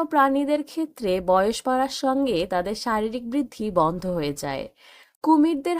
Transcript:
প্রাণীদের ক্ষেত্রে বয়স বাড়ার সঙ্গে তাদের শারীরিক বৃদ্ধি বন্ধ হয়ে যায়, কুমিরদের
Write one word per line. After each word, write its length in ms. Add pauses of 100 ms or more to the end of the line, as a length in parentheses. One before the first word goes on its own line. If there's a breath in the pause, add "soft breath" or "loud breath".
(120)
প্রাণীদের 500 (100)
ক্ষেত্রে 400 (200)
বয়স 340
বাড়ার 280 (100)
সঙ্গে 340 (160)
তাদের 300
শারীরিক 460
বৃদ্ধি 360 (140)
বন্ধ 240 (140)
হয়ে 240
যায়, 240 (580 loud breath)
কুমিরদের 560